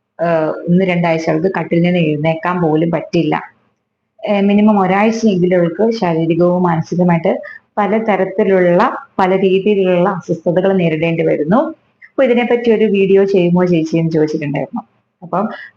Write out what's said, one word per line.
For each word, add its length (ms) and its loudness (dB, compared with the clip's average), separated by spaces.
ഏഹ്, 280 -2
ഒന്ന് 160 2
രണ്ടാഴ്ച 460 -2
അവൾക്ക് 280 0
കട്ടിലിൽ 240 -2
നിന്ന് 160 0
എഴുന്നേക്കാൻ 640 -2
പോലും 280 0
പറ്റില്ല. 520 -2
ഏഹ്, 180 0
മിനിമം 360 4
ഒരാഴ്ചയെങ്കിലും 760 0
അവൾക്ക് 320 0
ശാരീരികവും 720 0
മാനസികവുമായിട്ട് 800 0
പലതരത്തിലുള്ള, 1300 0
പല 180 2
രീതിയിലുള്ള 720 2
അസ്വസ്ഥതകൾ 640 -2
നേരിടേണ്ടി 500 0
വരുന്നു. 340 0
അപ്പൊ 160 0
"ഇതിനെപ്പറ്റി 460 0
ഒരു 140 2
വീഡിയോ 400 4
ചെയ്യുമോ 400 2
ചേച്ചി?" 320 0
എന്ന് 140 0
ചോദിച്ചിട്ടുണ്ടായിരുന്നു. 720 -2
അപ്പം 260 -4